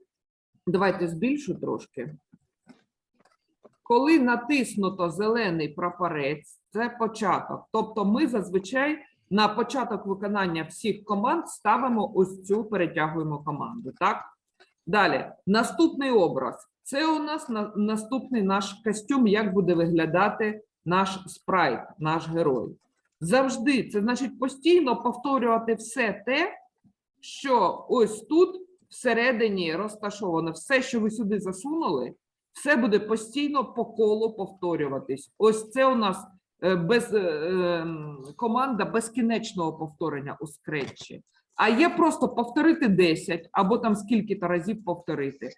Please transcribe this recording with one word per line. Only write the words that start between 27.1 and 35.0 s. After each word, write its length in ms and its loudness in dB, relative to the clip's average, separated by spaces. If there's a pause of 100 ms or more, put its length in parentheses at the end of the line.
що 680 0
ось 320 2
тут 340 2 (340)
всередині 840 0
розташовано. 760 -4
Все, 300 0
що 180 -4
ви 120 0
сюди 280 -2
засунули, 760 -4 (400)
все 220 2
буде 240 4
постійно 760 -2
по 120 -4
колу 480 0
повторюватись. 1040 -4